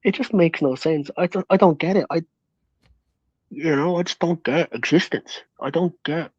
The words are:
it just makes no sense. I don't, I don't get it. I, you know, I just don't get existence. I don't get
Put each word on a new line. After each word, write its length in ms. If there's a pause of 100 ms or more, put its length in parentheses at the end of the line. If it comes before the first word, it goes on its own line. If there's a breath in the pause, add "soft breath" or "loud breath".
it 100
just 200
makes 280
no 140
sense. 420
I 100
don't, 220
I 80
don't 220
get 180
it. 120
I, 120 (1300)
you 260
know, 220
I 60
just 160
don't 240
get 300
existence. 680 (200)
I 80
don't 240 (100)
get 360